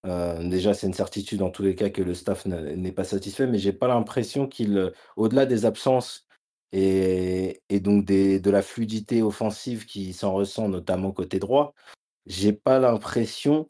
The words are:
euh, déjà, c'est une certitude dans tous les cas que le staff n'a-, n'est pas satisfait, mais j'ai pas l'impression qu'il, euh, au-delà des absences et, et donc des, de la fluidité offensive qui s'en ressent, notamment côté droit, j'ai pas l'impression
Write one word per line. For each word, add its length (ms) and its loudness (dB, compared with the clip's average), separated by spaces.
euh, 420 -4
déjà, 240 2
c'est 140 -2
une 80 -2
certitude 460 -4
dans 100 0
tous 140 -8
les 100 2
cas 160 -2
que 120 -4
le 120 -2
staff 320 -6
n'a-, 300 -6
n'est 160 -4
pas 100 -6
satisfait, 460 -2
mais 100 0
j'ai 140 0
pas 160 0
l'impression 580 0
qu'il, 320 0
euh, 140 0
au-delà 280 4
des 200 2
absences 640 0
et, 960 0
et 120 2
donc 240 4
des, 340 4
de 120 2
la 120 6
fluidité 600 -2
offensive 640 -4
qui 260 -10
s'en 200 -4
ressent, 360 -2
notamment 420 -2
côté 300 -4
droit, 340 2
j'ai 260 2
pas 260 2
l'impression 920 0